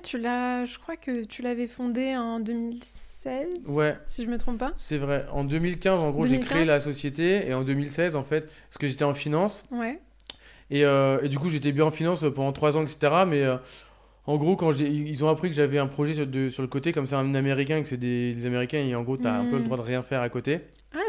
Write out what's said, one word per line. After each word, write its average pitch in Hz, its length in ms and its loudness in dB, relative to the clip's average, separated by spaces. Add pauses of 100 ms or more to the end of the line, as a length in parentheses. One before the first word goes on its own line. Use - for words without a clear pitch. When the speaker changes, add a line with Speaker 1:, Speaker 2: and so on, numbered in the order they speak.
Speaker 1:
tu - 160 -8
l'as, 247 480 -2
je 247 120 -14
crois 330 180 -10
que 240 280 -6
tu - 160 -14
l'avais 240 280 -4
fondé 247 480 -2
en 233 240 -4
deux 220 120 -4
mille 233 320 -6
seize, - 640 -8 (180)
Speaker 2:
Ouais. 151 380 2
Speaker 1:
si - 200 -6
je 220 40 -4
me 240 80 -4
trompe 233 220 2
pas. 262 180 -2
Speaker 2:
C'est - 220 -4
vrai. 139 340 0
En 143 120 -2
deux 143 140 0
mille 170 200 0
quinze, 190 200 4
en 156 120 2
gros, - 140 2
j'ai 254 160 4
créé - 0 -
Speaker 1:
Deux 180 180 0
mille 165 80 4
quinze. - 20 4
Speaker 2:
la 147 120 6
société. 147 680 0
Et 131 60 0
en 131 80 0
deux 135 100 0
mille 143 180 0
seize, 160 240 0
en 139 80 0
fait, 156 200 0 (260)
parce - 100 -20
que 147 80 0
j'étais 135 180 0
en 143 100 4
finance. 160 560 0
Speaker 1:
Ouais. 240 280 -4 (720)
Speaker 2:
Et, 143 140 4
euh, 135 380 4
et 143 60 0
du 139 100 0
coup, 160 100 -2
j'étais 147 240 0
bien 147 140 4
en 151 40 4
finance 160 340 0 (100)
pendant 135 180 0
trois 151 240 2
ans, 156 60 2
et 151 40 -2
cetera. 151 400 2
Mais, 147 160 2
euh, 131 140 2 (680)
en 147 100 0
gros, 160 200 4
quand 160 160 4
j'ai, 143 160 2
ils 147 360 -2
ont 156 40 4
appris 156 200 2
que 160 80 -4
j'avais 143 220 4
un 139 80 2
projet 147 280 0
sur, 151 120 0
de, 131 220 0
sur 131 140 -4
le 127 60 -2
côté, 139 240 -2
comme 143 140 -2
c'est 135 100 -2
un 135 180 2
Américain, 139 480 2
que 143 60 -6
c'est 127 80 -4
des, 123 380 0
des 117 120 -4
Américains, 123 320 0
et 131 160 0
en 120 80 -2
gros, 131 140 -2
t'as 247 220 0
un 240 80 0
peu 240 100 0
le 233 60 0
Speaker 1:
Hmm. - 20 -2
Speaker 2:
droit 131 140 -2
de 117 40 -4
rien 123 200 -2
faire 131 200 -4
à 120 60 -2
côté. 135 320 -2 (340)
Speaker 1:
Ah, 302 40 -4 (100)